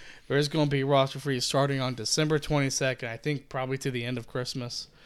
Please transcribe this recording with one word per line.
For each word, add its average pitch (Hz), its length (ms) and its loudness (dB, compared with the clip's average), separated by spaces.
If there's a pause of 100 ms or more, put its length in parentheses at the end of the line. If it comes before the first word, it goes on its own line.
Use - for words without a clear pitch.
(280)
there 127 80 2
is 147 120 4
gonna 151 220 2
be 139 140 2
roster 139 340 4
freeze 131 260 -2
starting 139 360 2
on 127 140 -2
December 151 440 2
twenty-second, 135 720 0
I 113 80 -8
think 143 320 -4
probably 131 300 -4
to 139 120 -4
the 123 140 -4
end 123 140 -4
of 113 100 -10
Christmas, 123 600 -6 (180)